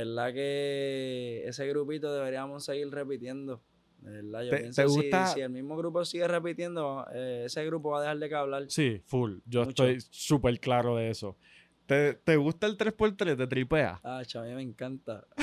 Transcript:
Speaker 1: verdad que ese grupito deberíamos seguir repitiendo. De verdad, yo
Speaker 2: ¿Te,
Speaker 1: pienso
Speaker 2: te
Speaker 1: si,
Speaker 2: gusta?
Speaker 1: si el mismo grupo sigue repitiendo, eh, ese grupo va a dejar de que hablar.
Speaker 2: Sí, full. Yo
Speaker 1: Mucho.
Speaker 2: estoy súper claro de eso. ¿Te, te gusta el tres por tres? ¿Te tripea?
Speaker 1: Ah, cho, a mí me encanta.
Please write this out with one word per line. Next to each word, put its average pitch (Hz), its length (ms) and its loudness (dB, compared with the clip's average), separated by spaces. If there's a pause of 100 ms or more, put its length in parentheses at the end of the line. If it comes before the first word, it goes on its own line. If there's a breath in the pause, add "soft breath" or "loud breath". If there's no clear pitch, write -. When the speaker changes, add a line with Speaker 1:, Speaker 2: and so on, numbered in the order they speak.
Speaker 1:
verdad 117 280 -2
que 135 1120 -2
ese 135 200 -4
grupito 147 460 -2
deberíamos 139 520 -4
seguir 143 260 -4
repitiendo. 135 720 -6 (380)
De 107 100 -18 (120)
verdad, 107 220 -8
yo 123 80 -4
Speaker 2:
¿Te, 139 60 4
Speaker 1:
pienso 127 240 0
Speaker 2:
te 139 80 8
Speaker 1:
si, 143 60 6
Speaker 2:
gusta? 151 320 4
Speaker 1:
si 143 140 0
el 131 100 -4
mismo 139 260 -8
grupo 165 280 0
sigue 175 220 0
repitiendo, 170 840 -2
eh, 123 320 -4
ese 151 200 -4
grupo 151 260 -2
va 147 80 0
a - 20 0
dejar 151 180 0
de 151 100 -4
que 151 60 -4
hablar. 139 340 0
Speaker 2:
Sí, 123 360 2
full. 113 400 0
Yo 120 200 2
Speaker 1:
Mucho. 131 200 4
Speaker 2:
estoy 127 240 2
súper 123 500 2
claro 120 360 4
de 113 140 0
eso. 104 280 -6 (480 soft breath)
¿Te, 143 280 4
te 160 240 4
gusta 160 300 2
el 208 100 0
tres 214 160 2
por 214 180 4
tres? 180 240 2
¿Te 127 120 2
tripea? 123 560 2
Speaker 1:
Ah, 127 220 -8
cho, - 140 -8
a 117 60 -8
mí 120 100 -10
me 135 60 -8
encanta. 127 640 -10 (180)